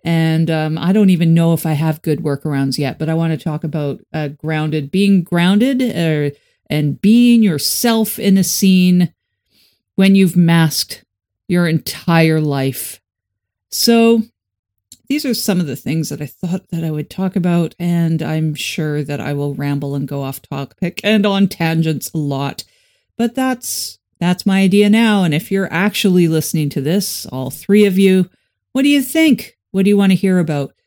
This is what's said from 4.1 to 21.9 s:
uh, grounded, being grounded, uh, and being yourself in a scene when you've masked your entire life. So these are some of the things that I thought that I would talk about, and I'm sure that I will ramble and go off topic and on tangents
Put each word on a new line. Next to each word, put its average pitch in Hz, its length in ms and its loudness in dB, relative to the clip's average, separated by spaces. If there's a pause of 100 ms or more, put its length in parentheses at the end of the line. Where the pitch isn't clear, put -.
uh, 151 160 -6
grounded, 151 600 -4
being 196 320 2
grounded, 208 600 2
uh, 156 520 -2 (340)
and 151 320 -2
being 240 420 6
yourself 220 760 0
in 196 180 2
a 190 60 2
scene 180 680 2 (840)
when 196 200 4
you've 190 200 4
masked 165 680 2 (420)
your 175 220 0
entire 160 720 0
life. 139 600 -4 (680)
So 226 520 2 (840)
these 294 160 -4
are 247 100 -2
some 185 260 -2
of 156 80 -2
the 127 80 -8
things 160 320 -6
that 143 120 -10
I 147 60 -8
thought 185 440 -8
that 165 120 -6
I 160 80 -4
would 151 180 -6
talk 185 280 -6
about, 170 420 0
and 170 440 0
I'm 156 340 -4
sure 151 480 -4
that 143 160 -8
I 143 140 -6
will 143 200 -4
ramble 143 400 -4
and 139 140 -6
go 143 140 -6
off 135 200 -10
topic - 640 -8
and 208 200 2
on 196 220 2
tangents 165 680 -2